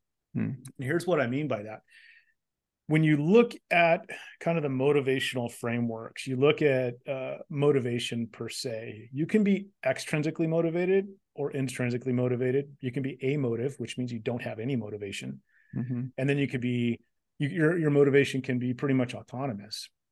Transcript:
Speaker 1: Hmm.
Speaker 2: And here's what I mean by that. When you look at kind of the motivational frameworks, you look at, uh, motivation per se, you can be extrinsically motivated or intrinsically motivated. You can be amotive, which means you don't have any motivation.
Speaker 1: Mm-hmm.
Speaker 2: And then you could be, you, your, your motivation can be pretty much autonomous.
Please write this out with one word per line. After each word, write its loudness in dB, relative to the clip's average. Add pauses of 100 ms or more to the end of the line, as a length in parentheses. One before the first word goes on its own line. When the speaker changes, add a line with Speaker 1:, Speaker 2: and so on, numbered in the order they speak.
(340)
Speaker 1:
Hmm. -2
Speaker 2:
And -10 (140)
here's -2
what 2
I 2
mean -2
by -2
that. -14 (1040)
When 4
you 6
look 6 (160)
at 4 (360)
kind 0
of 0
the 0
motivational 0
frameworks, -4
you -4
look 4
at, 2 (140)
uh, -8 (120)
motivation 0
per -10
se, -10
you -2
can 4
be 2 (160)
extrinsically 0
motivated 2 (260)
or -4
intrinsically -2
motivated. 0
You -6
can -4
be -6 (160)
amotive, -2
which -8
means -4
you -6
don't -4
have -8
any -2
motivation. -8 (340)
Speaker 1:
Mm-hmm. -4 (160)
Speaker 2:
And 0
then 4
you 2
could -4
be, 0 (380)
you, -2
your, 2
your 2
motivation 4
can -2
be -2
pretty 0
much 0
autonomous. -10 (240)